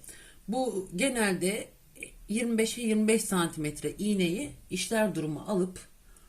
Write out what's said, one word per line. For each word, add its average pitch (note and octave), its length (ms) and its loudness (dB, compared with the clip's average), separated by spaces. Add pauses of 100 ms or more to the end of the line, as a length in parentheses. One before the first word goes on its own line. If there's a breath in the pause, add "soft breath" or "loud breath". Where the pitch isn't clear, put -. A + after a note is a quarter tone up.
(480 loud breath)
Bu G3 480 -2
genelde G#3 720 0 (600)
yirmi A#3 300 0
beşe A3 240 0
yirmi G#3+ 260 4
beş A3 160 4
santimetre D#3 760 -2
iğneyi G3 540 0 (180)
işler G#3+ 440 0
durumu D#3 260 -4
alıp F#3 480 -2 (400 soft breath)